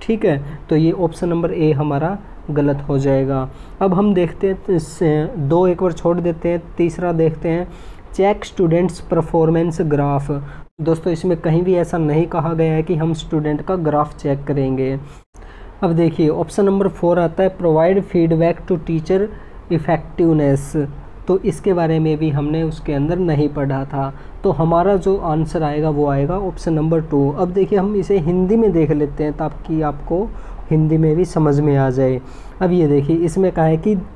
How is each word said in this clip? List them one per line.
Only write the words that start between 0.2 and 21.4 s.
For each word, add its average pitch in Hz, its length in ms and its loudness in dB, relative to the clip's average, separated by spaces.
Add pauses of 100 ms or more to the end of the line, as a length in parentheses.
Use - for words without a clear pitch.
है, 143 340 0 (100)
तो 160 80 4
ये 160 160 4
option 175 360 -2
number 170 240 0
ए 160 200 2
हमारा 151 460 -2 (320)
गलत 143 380 0
हो 143 100 0
जाएगा। 135 520 0 (300)
अब 190 140 2
हम 202 200 2
देखते 175 320 0
हैं - 200 -2
तो 202 60 0
इससे 160 640 0
दो 165 300 2
एक 180 160 0
बार 180 100 2
छोड़ 170 280 0
देते 170 280 -2
हैं, 170 140 0 (140)
तीसरा 170 360 0
देखते 165 360 0
हैं, 175 200 -2 (460)
"Check 208 380 0
students 175 480 2 (120)
performance 165 680 2 (120)
graph।" 143 400 0 (480)
दोस्तों 160 320 0
इसमें 165 280 0
कहीं 165 220 2
भी 185 120 2
ऐसा 175 240 0
नहीं 156 280 2
कहा 165 280 -2
गया 160 180 2
है 156 100 2
कि 175 120 -2
हम 160 180 0
स्टूडेंट 151 500 -2
का 190 140 -2
ग्राफ 151 400 0
चेक 143 280 -2
करेंगे। 135 540 -2 (840)
अब 175 100 2
देखिए 165 360 2
ऑप्शन 165 360 0
नंबर 196 240 2
फ़ोर 170 300 0
आता 170 240 0
है, 190 160 0
"Provide 170 440 4 (140)
feedback 165 560 2
to 160 180 -2
teacher 185 360 0 (460)
effectiveness।" 156 1080 0 (500)
तो 185 100 2
इसके 196 340 0